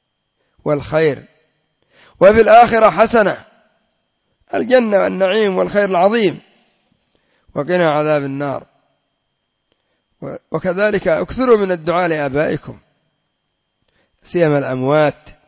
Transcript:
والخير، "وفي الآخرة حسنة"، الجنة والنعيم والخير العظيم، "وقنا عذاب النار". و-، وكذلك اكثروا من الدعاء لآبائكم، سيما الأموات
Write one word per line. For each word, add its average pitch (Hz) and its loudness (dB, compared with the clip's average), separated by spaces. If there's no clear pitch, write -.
والخير، 147 -2
"وفي 214 6
الآخرة 220 6
حسنة"، 202 0
الجنة 226 0
والنعيم 190 -2
والخير 190 -2
العظيم، 190 0
"وقنا 160 0
عذاب 151 0
النار". 139 -8
و-، 139 -14
وكذلك 185 -4
اكثروا 214 0
من 190 0
الدعاء 170 -4
لآبائكم، 147 -4
سيما 156 0
الأموات 135 -2